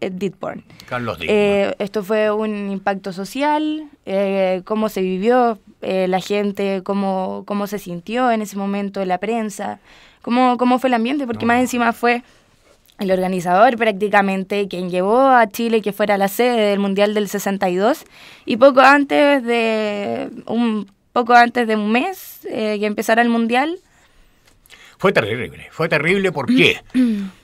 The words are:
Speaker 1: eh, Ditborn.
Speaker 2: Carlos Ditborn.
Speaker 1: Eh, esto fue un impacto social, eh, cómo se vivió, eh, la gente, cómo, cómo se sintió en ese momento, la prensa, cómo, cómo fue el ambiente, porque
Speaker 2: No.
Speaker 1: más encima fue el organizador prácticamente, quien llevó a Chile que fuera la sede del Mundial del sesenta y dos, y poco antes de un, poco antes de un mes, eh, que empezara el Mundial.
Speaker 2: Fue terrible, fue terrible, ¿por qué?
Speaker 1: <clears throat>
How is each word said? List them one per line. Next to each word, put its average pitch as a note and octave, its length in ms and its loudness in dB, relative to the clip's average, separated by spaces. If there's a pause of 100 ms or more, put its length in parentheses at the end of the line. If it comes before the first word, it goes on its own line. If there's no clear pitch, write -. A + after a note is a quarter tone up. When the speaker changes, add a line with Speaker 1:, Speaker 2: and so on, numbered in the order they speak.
Speaker 1:
eh, G#3 120 -6
Ditborn. - 500 -8 (240)
Speaker 2:
Carlos A#2+ 300 -4
Ditborn. - 220 0
Speaker 1:
Eh, G3+ 400 0
esto G3+ 240 -4
fue G#3+ 260 0
un G#3 400 -4
impacto G3 420 -4
social, D4+ 760 -4 (180)
eh, F#3+ 600 0
cómo G#3+ 240 -2
se G3+ 120 -4
vivió, G#3+ 560 2 (240)
eh, F#3+ 260 -2
la F#3 140 0
gente, G3+ 640 -2
cómo, G3 640 -4
cómo G3+ 180 -4
se G3+ 140 -8
sintió G#3+ 520 -2
en A3 120 0
ese G3+ 120 -10
momento, G3 480 -4
la F#3 140 0
prensa, G#3 600 -6 (420)
cómo, B3 380 2
cómo B3+ 180 2
fue B3+ 120 0
el B3 40 2
ambiente, B3+ 320 -2
porque A3+ 200 -6
Speaker 2:
No. A#3 80 2
Speaker 1:
más B3 60 2
encima A#3+ 320 0
fue A#3+ 300 0 (800)
el G3 120 0
organizador F#3 640 4
prácticamente, G3+ 960 0
quien F3+ 220 -6
llevó G3+ 360 2
a A#3+ 220 6
Chile A3+ 320 0
que G#3 100 -4
fuera G#3 260 0
la G3 100 2
sede A3+ 420 2
del G3+ 100 0
Mundial G3+ 360 0
del G#3 120 0
sesenta G3 420 -4
y F3+ 60 -2
dos, G#3+ 300 0 (400)
y - 120 -2
poco C4+ 240 6
antes C#4+ 600 4
de A3+ 840 -2 (160)
un, A3 420 -2 (240)
poco A#3+ 220 2
antes A#3+ 340 4
de A3 80 0
un G#3+ 160 0
mes, F4 540 -4
eh, G#3+ 340 -4
que G#3 60 -2
empezara A3 380 0
el A#3+ 60 2
Mundial. A#3+ 500 0 (1200)
Speaker 2:
Fue D3 120 2
terrible, A2 600 -4
fue D#3+ 180 -2
terrible, F3 420 0
¿por F3+ 140 -6
qué? B3 360 4 (120)
Speaker 1:
<clears throat> A#3 300 0 (200)